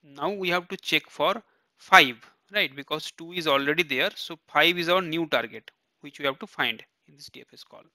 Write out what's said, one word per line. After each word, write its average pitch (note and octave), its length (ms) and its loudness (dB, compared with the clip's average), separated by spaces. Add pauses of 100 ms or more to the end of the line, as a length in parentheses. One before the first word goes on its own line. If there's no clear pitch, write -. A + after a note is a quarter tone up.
Now C#3+ 280 -6
we F#3+ 180 -6
have F3+ 200 -2
to F#3+ 80 -10
check - 300 -2
for F#3+ 340 -2 (360)
five, C#3 400 6 (340)
right? F3 240 -4
Because D3+ 360 -8
two E3+ 220 -18
is E3+ 140 -2
already C#3+ 360 2
there. C#3+ 320 -2
So - 220 -14 (100)
five E3 320 2
is E3 100 -2
our F#3 120 2
new E3 260 -4
target, A#2 420 -6 (320)
which C#3+ 180 -20
we C#3+ 60 -8
have C3+ 140 -2
to G#3+ 80 -14
find A#2 360 -6 (240)
in D3 80 -20
this C#3+ 140 -20
D C3 120 -20
F - 120 -20
S - 100 -20
call. - 200 -20 (120)